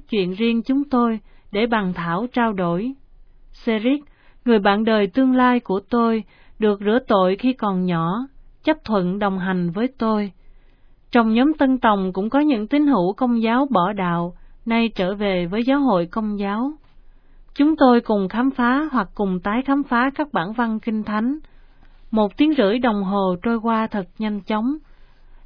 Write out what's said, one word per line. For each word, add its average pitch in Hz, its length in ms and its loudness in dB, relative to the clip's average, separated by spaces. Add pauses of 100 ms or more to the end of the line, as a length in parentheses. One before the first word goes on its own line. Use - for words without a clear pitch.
(100)
chuyện 185 220 -2
riêng 233 300 0
chúng 277 220 0
tôi 240 360 0 (320)
để 208 140 0
bàn 208 260 0
thảo 175 400 -4
trao 233 200 0
đổi. 185 400 -2 (720)
Cedric, 240 400 -2 (400)
người 233 140 4
bạn 202 260 2
đời 214 220 2
tương 262 300 2
lai 247 240 4
của 196 200 -4 (100)
tôi, 226 340 0 (340)
được 208 220 0
rửa 208 180 2 (100)
tội 190 280 4
khi 254 160 0
còn 190 320 -2
nhỏ, 180 420 -2 (380)
chấp 311 200 0
thuận 196 340 -2
đồng 196 200 -2
hành 180 320 -2
với 214 180 -4 (100)
tôi. 214 340 -2 (800)
Trong 226 220 2
nhóm 262 220 4
tân 262 240 2
tòng 196 340 0
cũng 196 180 -4
có 277 100 2
những 254 260 0
tín 294 200 2
hữu 196 260 2
công 240 300 0
giáo 240 280 0
bỏ 185 220 2
đạo, 175 420 -4 (320)
nay 226 220 0
trở 202 260 -4
về 190 320 -2
với 208 180 -4
giáo 269 160 2
hội 190 260 2
công 208 320 -6
giáo. 208 340 -4 (800)
Chúng 302 220 4
tôi 247 240 6
cùng 208 280 0
khám 240 220 -2
phá 262 420 0
hoặc 220 220 -2
cùng 185 260 -2
tái 214 220 -2
khám 277 200 0
phá 254 320 0
các 302 180 -6
bản 185 200 -4
văn 220 280 -4
kinh 214 220 -4
thánh. 220 360 -2 (720)
Một 214 260 0
tiếng 302 180 4
rưỡi 226 240 2
đồng 214 260 0
hồ 190 380 0
trôi 233 140 0
qua 220 300 -2
thật 208 200 -6 (120)
nhanh 214 220 -4
chóng. 220 360 -2 (680)